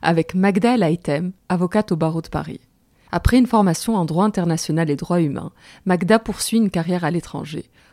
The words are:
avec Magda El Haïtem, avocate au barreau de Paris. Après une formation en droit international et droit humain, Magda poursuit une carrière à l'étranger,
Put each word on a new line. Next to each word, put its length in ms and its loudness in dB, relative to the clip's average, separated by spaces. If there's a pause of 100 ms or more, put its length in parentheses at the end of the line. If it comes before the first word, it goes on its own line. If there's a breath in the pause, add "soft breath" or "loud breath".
avec 340 0
Magda 420 2
El 60 2
Haïtem, 500 0 (180)
avocate 420 0
au 40 0
barreau 260 -2
de 60 -20
Paris. 320 -8 (520 soft breath)
Après 240 2
une 100 6
formation 500 2
en 100 0
droit 180 0
international 640 0
et 80 0
droit 240 -2
humain, 320 -4 (320 loud breath)
Magda 340 4
poursuit 380 -4
une 140 2
carrière 340 -2
à 60 0
l'étranger, 580 -6 (240 soft breath)